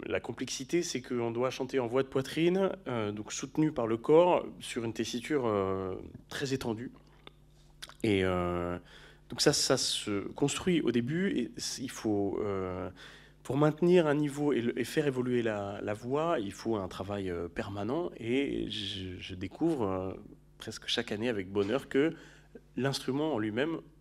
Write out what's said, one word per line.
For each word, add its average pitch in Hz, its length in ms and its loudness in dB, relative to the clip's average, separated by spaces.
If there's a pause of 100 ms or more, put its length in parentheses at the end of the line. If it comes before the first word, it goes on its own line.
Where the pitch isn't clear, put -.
la 92 140 0
complexité, 135 640 -4
c'est 139 180 -4
qu'on 117 300 -2
doit 123 180 0
chanter 131 300 -2
en 120 80 0
voix 131 160 2
de 135 60 -4
poitrine, 175 640 2 (180)
euh, 110 240 -2
donc 107 180 -8
soutenue 151 400 0
par 120 160 0
le 113 80 2
corps, 156 500 6 (140)
sur - 240 -6
une 117 100 -2
tessiture, 123 520 0
euh, 95 500 0 (320)
très 135 260 -2
étendue. 120 380 -4 (1120)
Et, 101 200 4
euh, 87 540 0 (520)
donc 123 120 -6
ça, 147 120 6
ça - 240 2
se 101 520 -2
construit - 520 2
au 120 100 2
début. 147 380 0
Et - 280 -2
c-, - 260 -6
il 127 60 -6
faut... 101 520 0
Euh, 92 480 -4 (540)
pour 131 140 -2
maintenir 156 500 6
un 143 80 4
niveau 147 380 2
et, 117 80 4
le, 117 180 0
et 123 40 0
faire 147 240 0
évoluer 123 340 2
la, 104 400 -2
la 104 120 -2
voix, 143 460 0
il 101 120 -4
faut 113 240 -2
un 95 120 -2
travail, 98 420 -4
euh, 87 180 -4
permanent. 107 680 -4
Et 117 520 0
je, 98 500 -8
je 92 160 -10
découvre, 127 480 -2
euh, 95 300 -2 (440)
presque - 300 -12
chaque - 240 -2
année 110 180 0
avec 98 220 -4
bonheur 104 380 0
que 151 240 4 (600)
l'instrument 139 580 0
en 113 60 0
lui-même 123 400 0 (220)